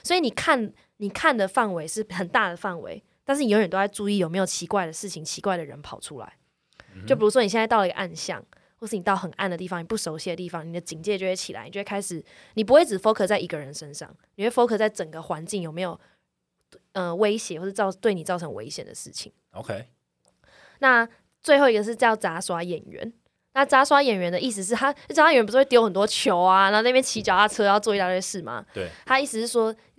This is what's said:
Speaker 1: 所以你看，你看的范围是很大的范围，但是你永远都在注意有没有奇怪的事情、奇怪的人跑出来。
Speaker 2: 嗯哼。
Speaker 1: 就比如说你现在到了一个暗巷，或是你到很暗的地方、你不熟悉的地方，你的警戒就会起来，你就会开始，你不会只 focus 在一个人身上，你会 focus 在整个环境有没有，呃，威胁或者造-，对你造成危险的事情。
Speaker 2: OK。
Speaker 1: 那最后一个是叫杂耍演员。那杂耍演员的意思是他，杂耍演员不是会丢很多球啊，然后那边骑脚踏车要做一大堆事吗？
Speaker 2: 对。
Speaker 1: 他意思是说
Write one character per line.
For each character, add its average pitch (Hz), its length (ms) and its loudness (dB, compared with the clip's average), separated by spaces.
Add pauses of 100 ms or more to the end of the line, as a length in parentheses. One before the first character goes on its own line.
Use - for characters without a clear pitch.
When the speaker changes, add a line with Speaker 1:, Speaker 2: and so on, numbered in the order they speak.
Speaker 1:
所 349 140 0
以 370 40 2
你 262 100 0
看， 254 420 -2 (260)
你 202 100 -6
看 294 260 0
的 196 140 0
范 214 240 0
围 160 160 -8
是 220 220 -6
很 180 180 -6
大 214 200 2
的 175 80 -6
范 175 260 -8
围， 87 200 -14 (220)
但 269 100 -2
是 294 80 -2
你 240 60 0
永 208 100 6
远 196 120 2
都 190 80 -2
在 202 100 2
注 202 200 -6
意 208 100 0
有 170 100 0
没 170 80 -6
有 190 80 0
奇 175 220 -6
怪 196 180 -2
的 160 80 -8
事 196 160 -12
情、 160 160 -12
奇 - 160 -10
怪 190 160 -2
的 160 80 -6
人 139 160 -16
跑 - 200 -16
出 143 180 -16
来。 - 180 -18 (580)
Speaker 2:
嗯 95 80 -20
哼。 107 40 -14
Speaker 1:
就 254 100 2
比 220 60 -2
如 214 80 4
说 254 100 4
你 208 80 2
现 220 100 -2
在 220 80 0
到 226 120 2
了 196 80 2
一 175 40 -2
个 - 40 -10
暗 175 200 -8
巷， 160 300 -10 (320)
或 226 100 -14
是 208 100 -6
你 175 60 -6
到 196 140 2
很 185 200 -8
暗 196 120 -4
的 175 80 -6
地 180 100 -10
方、 175 140 -8
你 170 40 -10
不 220 120 -4
熟 160 220 -6
悉 190 100 -8
的 165 80 -6
地 180 120 -10
方， 165 200 -10
你 170 40 -12
的 170 80 -6
警 160 200 -14
戒 196 160 -2
就 190 80 -6
会 185 100 0
起 - 200 -8
来， 110 100 -12
你 127 60 -18
就 202 100 -10
会 202 40 -8
开 202 180 -6
始， 165 200 -8 (320)
你 214 80 0
不 226 120 6
会 330 100 10
只 196 140 -2
focus 214 300 0
在 208 100 2
一 175 80 -4
个 165 100 -8
人 143 160 -12
身 147 220 -16
上， 151 200 -16 (200)
你 196 100 -6
会 233 60 0
focus 240 260 2
在 214 140 2
整 180 200 -8
个 160 120 -14
环 160 240 -10
境 196 160 -6
有 156 100 -10
没 170 80 -10
有， 180 180 -8 (960)
呃， 175 220 -4
威 208 240 2
胁 170 200 -10
或 180 60 -10
者 196 80 -6
造-， 196 180 0 (120)
对 220 100 2
你 170 100 -4
造 180 140 -4
成 165 160 -8
危 107 160 -12
险 - 160 -12
的 98 100 -18
事 - 160 -16
情。 - 220 -14 (200)
Speaker 2:
OK。 104 340 -12 (920)
Speaker 1:
那 240 280 4 (320)
最 285 200 6
后 269 100 8
一 - 20 4
个 208 100 2
是 226 140 -4
叫 226 180 4
杂 175 240 -4
耍 175 240 -6
演 175 220 -8
员。 - 300 -12 (400)
那 269 100 4
杂 277 200 6
耍 285 160 6
演 240 160 2
员 175 140 0
的 180 80 -2
意 254 100 -2
思 202 140 -6
是 190 100 -4
他， 262 200 0
杂 302 300 0
耍 320 100 8
演 277 40 6
员 233 80 6
不 208 60 -4
是 254 80 4
会 277 60 8
丢 247 180 6
很 208 100 0
多 196 140 2
球 - 320 0
啊， 190 320 6
然 208 40 2
后 214 80 4
那 247 100 2
边 262 100 4
骑 220 180 -6
脚 196 160 2
踏 208 120 6
车 208 160 0
要 202 160 4
做 208 120 -2
一 202 60 0
大 185 80 0
堆 185 140 0
事 185 200 -8
吗？ 120 320 -10
Speaker 2:
对。 90 160 -8 (160)
Speaker 1:
他 262 140 2
意 285 80 0
思 226 140 -6
是 233 80 -4
说 220 260 0 (240)